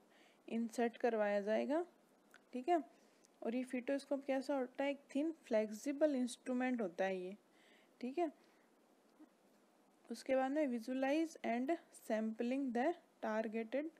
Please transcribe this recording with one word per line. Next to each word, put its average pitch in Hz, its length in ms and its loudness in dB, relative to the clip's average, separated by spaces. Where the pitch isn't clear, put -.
insert 233 480 0
करवाया 208 440 2
जाएगा। 233 460 2
ठीक 254 160 -4
है, 339 140 4
और 226 120 -2
ये 254 100 0
phytoscope 269 640 -2
कैसा 269 300 0
होता 254 280 -2
है? 277 60 2
एक 277 100 -6
thin 311 180 2
flexible 269 840 0
instrument 247 640 0
होता 190 240 0
है 190 160 0
ये। 185 160 -8
ठीक 262 180 -4
है, 330 140 2
उसके 262 260 -2
बाद 262 140 2
में 302 160 2
visualize 262 800 0
and 247 320 0
sampling 240 640 0
the 269 220 2
targeted 220 600 -2